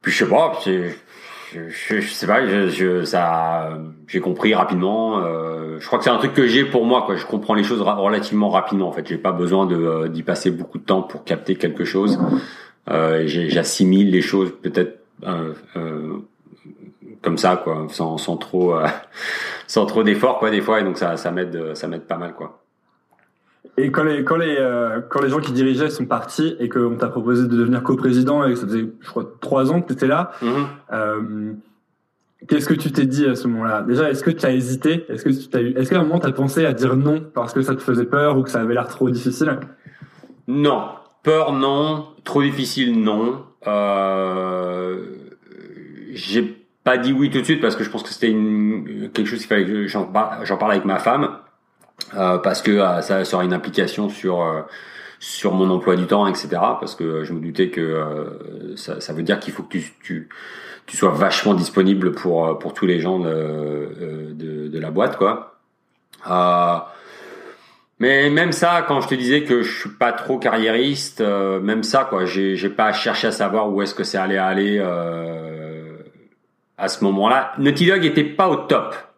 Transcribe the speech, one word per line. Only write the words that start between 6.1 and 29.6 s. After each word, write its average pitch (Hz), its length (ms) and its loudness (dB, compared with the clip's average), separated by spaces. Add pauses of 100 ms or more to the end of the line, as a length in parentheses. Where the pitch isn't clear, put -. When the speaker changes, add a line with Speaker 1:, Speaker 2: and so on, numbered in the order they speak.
Speaker 1:
un 117 80 4
truc 139 140 0
que 135 140 4
j'ai 127 180 4
pour 127 200 2
moi, 123 220 4
quoi. 101 100 -2
Je - 100 -8
comprends 107 280 -2
les 104 100 4
choses 107 160 0
ra-, 101 160 2
relativement 104 520 2
rapidement, 95 380 0
en 85 60 -4
fait. 82 120 -6
J'ai 82 140 -6
pas 92 140 0
besoin 90 340 2
de, 87 80 0
euh, 82 340 0
d'y 80 140 -6
passer 90 300 -2
beaucoup 87 260 -10
de - 60 -12
temps 95 180 2
pour - 220 -12
capter - 320 -4
quelque 85 280 -4
chose. 95 360 0 (680)
Euh, 80 380 2
j'ai, 78 240 -2
j'assimile 95 640 4
les 90 100 4
choses 95 300 0 (100)
peut-être, - 380 -2 (260)
euh, 82 260 -6 (240)
euh, 80 360 -8 (1120)
comme 82 140 0
ça, 90 200 4
quoi, 78 340 -4
sans, 80 260 -4
sans 85 200 -4
trop, 90 400 0
euh, 78 100 0 (400)
<laughs> - 400 -8
sans 107 200 2
trop 110 180 2
d'efforts, 107 340 4
quoi, 110 120 2
des 104 100 2
fois. 107 200 2
Et 101 40 0
donc 92 140 -4
ça, 85 180 -2
ça 85 160 -4
m'aide, 82 420 -4
ça 85 140 -8
m'aide 82 180 -8
pas 85 100 -4
mal, 85 180 -10
quoi. - 240 -16 (1160)
Speaker 2:
Et 135 140 2
quand 156 140 0
les, 147 200 0
quand 160 120 0
les, 160 220 0
euh, 120 500 0
quand 135 140 0
les 135 80 2
gens 151 80 0
qui 135 140 -4
dirigeaient 131 380 2
sont 131 140 -4
partis 147 560 -2
et 120 80 -2
qu'on 120 280 0
t'a 117 120 0
proposé 123 360 2
de 117 120 2
devenir 120 260 2
coprésident 131 600 2
et 131 60 4
que 120 60 0
ça 104 100 -6
faisait, 113 200 -2 (140)
je - 80 -20
crois, 113 160 -4 (160)
trois 131 300 2